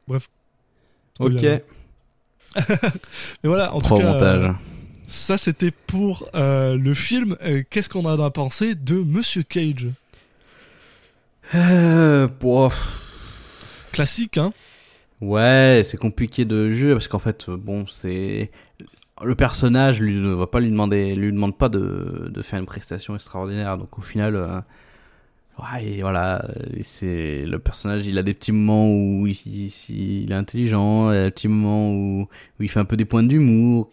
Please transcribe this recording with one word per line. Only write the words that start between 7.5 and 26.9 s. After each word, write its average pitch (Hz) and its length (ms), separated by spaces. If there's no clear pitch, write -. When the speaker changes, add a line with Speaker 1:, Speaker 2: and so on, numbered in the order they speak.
Speaker 1:
qu'est-ce 208 180
qu'on 180 160
en 156 160
a 147 100
pensé 156 440
de 143 220
Monsieur 180 480
Cage ? 147 420
Speaker 2:
Euh, 165 720
bof. 127 580
Speaker 1:
Classique, 214 460
hein ? 175 140
Speaker 2:
Ouais, 120 640
c'est 98 140
compliqué 113 460
de 107 280
juger 135 200
parce 117 160
qu'en 107 100
fait, - 300
euh, 90 80
bon, 101 300
c'est 98 640
le 123 140
personnage 131 640
lui 104 180
ne 98 140
va 90 160
pas - 100
lui 120 120
demander, 101 440
lui 101 160
demande 101 260
pas 131 120
de, 92 640
de 95 100
faire 98 160
une 92 80
prestation - 480
extraordinaire. 98 640
Donc - 200
au 101 40
final, 107 320
euh, 90 260
ouais, 120 240
et 101 160
voilà, 92 440
et - 80
c'est 80 640